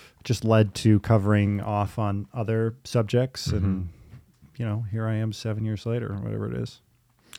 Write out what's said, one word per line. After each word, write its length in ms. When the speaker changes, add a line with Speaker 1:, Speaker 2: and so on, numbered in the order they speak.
Speaker 1:
just 200
led 320
to 260
covering 600
off 380
on 340
other 400
subjects, 640
and, 160
Speaker 2:
Mm-hmm. 240
Speaker 1:
you 80
know, 240
here 160
I 100
am 180
seven 320
years 200
later, 280
or 40
whatever 340
it 60
is. 240